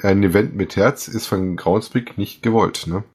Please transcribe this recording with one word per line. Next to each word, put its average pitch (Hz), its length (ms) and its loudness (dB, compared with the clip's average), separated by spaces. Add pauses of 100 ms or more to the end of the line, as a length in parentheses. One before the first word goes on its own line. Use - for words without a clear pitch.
ein 98 200 4
Event 98 320 2
mit 95 200 -4
Herz 104 320 2
ist 107 180 -8
von 95 300 -2
Groundspeak 107 640 -2
nicht - 240 -6
gewollt, 113 420 0
ne? 90 180 -4 (120)